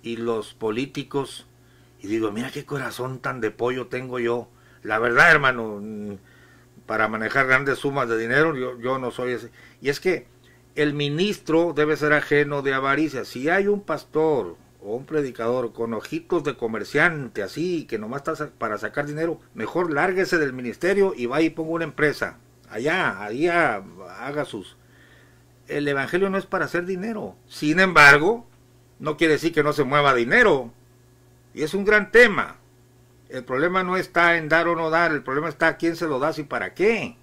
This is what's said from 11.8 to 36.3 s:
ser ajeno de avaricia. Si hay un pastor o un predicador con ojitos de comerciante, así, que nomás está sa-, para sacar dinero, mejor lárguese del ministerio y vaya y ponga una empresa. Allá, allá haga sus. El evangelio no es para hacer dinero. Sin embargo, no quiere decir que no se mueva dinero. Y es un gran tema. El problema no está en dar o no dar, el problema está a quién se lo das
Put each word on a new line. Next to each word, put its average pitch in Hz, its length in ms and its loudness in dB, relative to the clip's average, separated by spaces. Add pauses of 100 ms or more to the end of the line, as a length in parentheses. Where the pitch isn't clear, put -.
ser 147 160 2
ajeno 147 500 2
de 139 100 0
avaricia. 135 520 0
Si 131 240 -6
hay 196 180 2
un 208 140 0
pastor 147 760 -2 (240)
o 101 140 -8
un 135 120 -8
predicador 123 680 -4
con 117 200 -6
ojitos 156 520 -4
de 139 120 -4
comerciante, 120 840 -2
así, 156 440 -6
que 113 120 -6
nomás 113 220 -8
está 156 160 -6
sa-, 147 140 -8
para 107 280 -6
sacar 107 260 -6
dinero, 156 360 -6 (140)
mejor 160 380 -4
lárguese 180 460 0
del 139 140 0
ministerio 170 640 0
y 120 100 -4
vaya 147 200 2
y 156 40 2
ponga 160 220 -6
una 165 120 -2
empresa. 143 520 -2 (340)
Allá, 120 540 -2
allá 135 580 0 (380)
haga 143 240 -6
sus. - 320 -14 (880)
El 147 220 -4
evangelio 143 420 0
no 196 80 -2
es 185 80 -6
para 175 200 -2
hacer 175 200 -4
dinero. 190 480 -8 (140)
Sin 156 320 0
embargo, 165 680 8 (540)
no 151 160 -4
quiere 160 160 4
decir 160 200 0
que 151 120 2
no 147 80 2
se 143 100 0
mueva 139 320 4
dinero. 131 560 4 (840)
Y 143 100 -4
es 156 100 -8
un 196 100 -2
gran 208 280 2
tema. 196 460 6 (720)
El 127 120 -8
problema 170 400 0
no 180 140 -2
está 170 400 4
en 156 120 -4
dar 165 200 4
o 170 80 2
no 165 140 -2
dar, 165 200 4
el 143 140 -2
problema 147 240 -2
está 160 180 0
a 160 100 2
quién 165 200 -2
se 170 100 -4
lo 135 140 0
das 151 180 -2